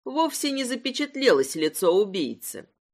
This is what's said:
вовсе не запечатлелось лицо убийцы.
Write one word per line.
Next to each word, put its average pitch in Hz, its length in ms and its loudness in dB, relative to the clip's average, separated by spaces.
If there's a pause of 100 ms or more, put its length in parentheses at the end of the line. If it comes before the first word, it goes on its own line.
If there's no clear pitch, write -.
вовсе 285 460 -2
не 269 140 -2
запечатлелось 262 920 0
лицо 160 380 2
убийцы. 185 720 -2 (240)